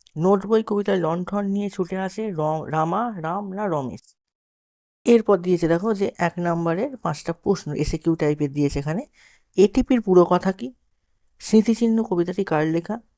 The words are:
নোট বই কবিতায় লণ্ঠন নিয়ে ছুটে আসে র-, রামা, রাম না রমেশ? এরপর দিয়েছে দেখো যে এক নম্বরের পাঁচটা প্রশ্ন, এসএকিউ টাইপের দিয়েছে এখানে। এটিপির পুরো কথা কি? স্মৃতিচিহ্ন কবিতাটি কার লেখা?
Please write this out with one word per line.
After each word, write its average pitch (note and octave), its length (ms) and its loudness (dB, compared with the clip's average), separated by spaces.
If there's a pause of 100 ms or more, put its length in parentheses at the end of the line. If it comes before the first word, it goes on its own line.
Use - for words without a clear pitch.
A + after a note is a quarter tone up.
(180)
নোট F#3+ 280 2
বই A3 180 2
কবিতায় G3+ 340 0
লণ্ঠন F3+ 480 -2
নিয়ে G3+ 240 -2
ছুটে F#3+ 280 -6
আসে F#3+ 340 -6
র-, D#3 380 -2
রামা, F3 520 -2
রাম F#3 320 -6
না G#3 140 -4
রমেশ? C#3+ 360 -4 (1000)
এরপর A3 320 6
দিয়েছে F3 300 0
দেখো F3 260 0
যে G3 240 -2
এক E3+ 200 -2
নম্বরের F3 600 -2
পাঁচটা - 360 -6
প্রশ্ন, E3 400 -4
এসএকিউ D#3 420 -2
টাইপের D3+ 380 -2
দিয়েছে C#3+ 260 0
এখানে। D#3 260 -4 (500)
এটিপির A#3 460 4
পুরো F3+ 240 6
কথা F3+ 260 0
কি? A#3+ 220 -8 (680)
স্মৃতিচিহ্ন A3+ 640 2
কবিতাটি F3+ 400 -2
কার D#3 220 0
লেখা? E3 340 -2 (180)